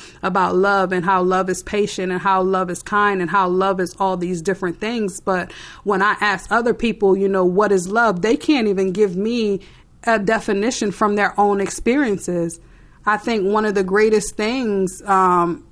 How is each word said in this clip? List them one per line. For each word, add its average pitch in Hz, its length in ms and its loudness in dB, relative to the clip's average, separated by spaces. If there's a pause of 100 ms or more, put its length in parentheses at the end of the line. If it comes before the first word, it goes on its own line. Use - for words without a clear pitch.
(220)
about 185 340 0
love 196 360 2
and 185 120 -2
how 185 180 2
love 185 280 0
is 185 120 -6
patient 202 480 -4
and 180 120 -4
how 196 180 2
love 185 300 0
is 170 120 -8
kind 208 380 0
and 170 100 -2
how 185 180 2
love 185 320 0
is 180 200 -4
all 190 160 0
these 175 240 -4
different 175 400 -4
things. 214 400 -4
But 180 320 -2 (320)
when 196 160 0
I 196 200 2
ask 196 300 -2
other 233 220 2
people, 196 460 2
you 196 100 2
know, 190 160 2
"What 190 260 2
is 185 180 0
love?" 208 340 2
they 226 160 2
can't 277 280 2
even 190 260 0
give 196 220 0
me 208 460 -2 (440)
a 226 140 2
definition 214 720 -2
from 208 260 0
their 202 220 0
own 202 220 2
experiences. 190 1000 -2 (480)
I 208 100 2
think 208 300 -2
one 214 180 0
of 208 100 0
the 202 80 2
greatest 208 540 2
things, 214 680 -2
um, 180 640 2